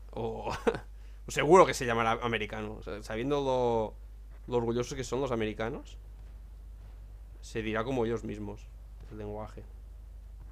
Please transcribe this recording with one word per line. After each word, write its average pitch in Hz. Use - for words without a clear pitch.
O, 110
<laughs> -
o -
seguro 147
que 127
se 131
llamará 117
americano. 110
O -
sea, 101
sabiendo 135
lo, 120
lo 123
orgullosos 117
que 131
son 127
los 127
americanos, 110
se -
dirá 110
como 123
ellos 113
mismos, 104
el 107
lenguaje. 104